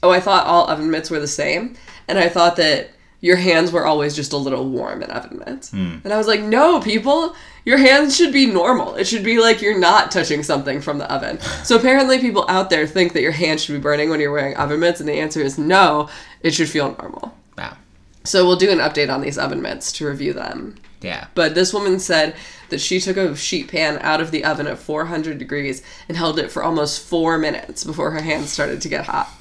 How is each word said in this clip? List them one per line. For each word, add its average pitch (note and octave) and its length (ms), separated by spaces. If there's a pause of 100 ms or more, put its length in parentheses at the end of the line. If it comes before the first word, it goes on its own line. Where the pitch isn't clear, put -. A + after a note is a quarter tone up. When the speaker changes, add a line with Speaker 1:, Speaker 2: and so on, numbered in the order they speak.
Speaker 1:
"Oh, F3+ 80
I F3+ 100
thought G3 260
all E3+ 220
oven D3+ 220
mitts D#3+ 200
were D#3+ 100
the D3 80
same, D3+ 480 (300)
and F#3+ 120
I F3 100
thought E3+ 280
that D3+ 340 (300)
your F3 160
hands F3 360
were E3 140
always D3 280
just D3 180
a D3 40
little C3+ 320
warm B2 340
in - 80
oven - 360
mitts." - 240
Speaker 2:
Hmm. F#3 340
Speaker 1:
And - 80
I G#3+ 60
was A3 80
like, G#3+ 160
"No, C4 380
people, C#4 540 (300)
your B3+ 140
hands C4+ 380
should D#4+ 160
be C4+ 140
normal. G3 500
It G3 100
should G#3 180
be A3+ 140
like A3+ 240
you're G#3 160
not F3+ 320
touching D#3 320
something C#3+ 380
from C#3+ 180
the - 140
oven." - 260 (260)
So A#3 120
apparently C4 420
people A#3 300
out F#3 220
there D#3 160
think F3 280
that D3+ 80
your D#3 100
hands D#3 320
should D3 100
be C#3+ 60
burning D3 300
when D#3 100
you're C#3+ 120
wearing C#3 240
oven D3 240
mitts, E3+ 200
and D3+ 80
the D3 120
answer D#3 200
is C#3 160
no, D3+ 520 (340)
it E3 100
should D#3 160
feel C#3+ 300
normal. - 360 (220)
Speaker 2:
Wow. - 200 (480)
Speaker 1:
So F#3 220
we'll F3+ 100
do F#3+ 140
an F3+ 80
update D3 340
on C3+ 100
these C#3 160
oven C#3 240
mitts B2 300
to - 140
review C#3+ 260
them. - 420 (260)
Speaker 2:
Yeah. F2 260 (100)
Speaker 1:
But D#3+ 180
this F#3 180
woman G3 280
said D#3+ 340 (360)
that C#3+ 100
she F#3 200
took F#3 160
a F3+ 200
sheet D3+ 320
pan D#3 340
out D#3 180
of D#3+ 120
the D3 120
oven C#3+ 220
at C3 140
four D3+ 260
hundred D#3+ 320
degrees C3+ 420 (280)
and E3 100
held E3 220
it - 100
for - 120
almost D3+ 380
four E3 380
minutes - 460
before D3+ 260
her D#3 100
hands D3+ 300
started D3 320
to D3 60
get D3 180
hot. - 240 (100)